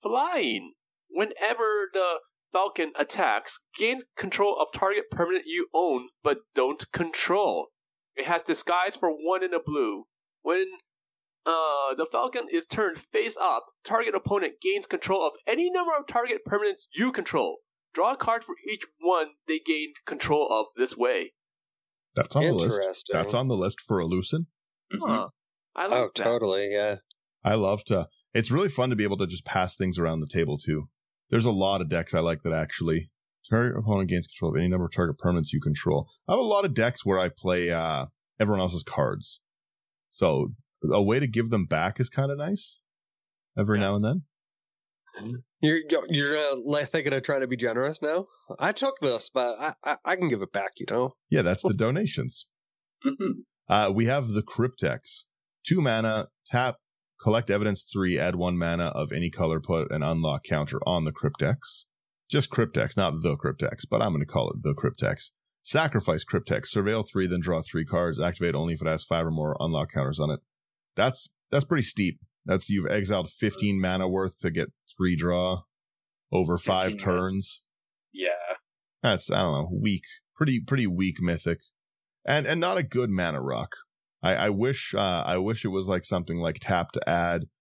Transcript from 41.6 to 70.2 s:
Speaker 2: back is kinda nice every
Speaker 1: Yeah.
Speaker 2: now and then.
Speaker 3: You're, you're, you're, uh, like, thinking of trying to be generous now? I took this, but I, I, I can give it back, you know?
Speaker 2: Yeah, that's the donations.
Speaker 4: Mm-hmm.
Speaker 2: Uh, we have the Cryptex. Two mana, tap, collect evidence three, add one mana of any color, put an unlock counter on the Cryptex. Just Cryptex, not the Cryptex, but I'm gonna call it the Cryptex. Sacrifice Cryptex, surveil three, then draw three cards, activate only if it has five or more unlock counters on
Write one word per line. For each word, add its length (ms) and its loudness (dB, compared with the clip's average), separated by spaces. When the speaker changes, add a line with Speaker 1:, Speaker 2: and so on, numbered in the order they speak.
Speaker 2:
back 340 0
is 100 0
kinda 260 -2
nice 440 -6
every 220 2
Speaker 1:
Yeah. 60 2
Speaker 2:
now 100 2
and 100 0
then. 180 0
Speaker 3:
You're, 180 4
you're, 200 2
you're, 280 0
uh, 180 0
like, 240 0
thinking 240 0
of 100 0
trying 180 0
to 60 0
be 100 -2
generous 440 -2
now? 260 -2
I 120 2
took 280 -2
this, 300 0
but 300 0
I, 140 -2
I, 220 0
I 100 2
can 120 0
give 140 0
it 100 -8
back, 260 -4
you 120 -8
know? 260 0
Speaker 2:
Yeah, 120 4
that's 220 0
the 100 2
donations. 760 -2
Speaker 4:
Mm-hmm. 260 -2
Speaker 2:
Uh, 260 4
we 120 4
have 240 0
the 140 0
Cryptex. 800 -4
Two 160 2
mana, 460 0
tap, 300 0
collect 280 2
evidence 340 2
three, 360 0
add 160 0
one 220 0
mana 300 0
of 240 -4
any 180 -2
color, 300 0
put 320 0
an 120 -2
unlock 400 0
counter 420 -2
on 180 2
the 80 -2
Cryptex. 760 -2
Just 200 0
Cryptex, 460 0
not 280 0
the 140 2
Cryptex, 520 -4
but 120 2
I'm 120 2
gonna 120 0
call 260 0
it 100 -6
the 140 0
Cryptex. 560 -2
Sacrifice 600 2
Cryptex, 500 -2
surveil 340 2
three, 200 0
then 140 0
draw 200 0
three 240 -4
cards, 340 0
activate 360 0
only 180 0
if 80 -6
it 60 -2
has 160 0
five 220 0
or 60 -2
more 280 -2
unlock 320 -2
counters 280 -2
on 100 2